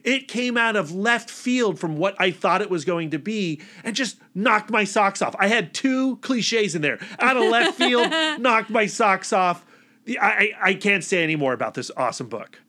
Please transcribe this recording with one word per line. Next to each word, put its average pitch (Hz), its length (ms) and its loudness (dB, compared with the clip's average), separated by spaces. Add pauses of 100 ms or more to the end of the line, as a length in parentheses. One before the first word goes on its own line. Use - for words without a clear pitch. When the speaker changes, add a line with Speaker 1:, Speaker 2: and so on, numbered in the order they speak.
Speaker 1:
It 262 240 -2
came 240 300 -2
out 226 180 2
of 170 180 0
left 226 360 0
field 240 500 -2
from 160 180 -4
what 190 220 -2
I 185 120 2
thought 185 300 0
it 208 80 -4
was 165 160 -4
going 170 260 -2
to 151 80 -4
be 185 420 -4 (220)
and 220 120 -6
just 240 220 -4 (180)
knocked 214 340 2
my 220 140 2
socks 196 380 0
off. 123 180 -2
I 196 80 4
had 208 260 0
two 262 440 0
cliches 220 580 -2
in 165 60 -2
there. 135 180 0 (200)
Out 262 180 2
of 233 120 4
left 233 280 2
field, 247 320 2
Speaker 2:
<laughs> 311 300 0
Speaker 1:
knocked 226 300 2
my 220 160 2
socks 196 480 0
off. 180 320 0 (400)
The, 240 140 -6
I, 208 100 4
I, 214 220 2 (100)
I 196 140 2
can't 196 280 0
say 175 200 0
any 156 120 0
more 139 180 0
about 117 200 -4
this 123 240 -8
awesome 123 300 -4
book. 107 420 -12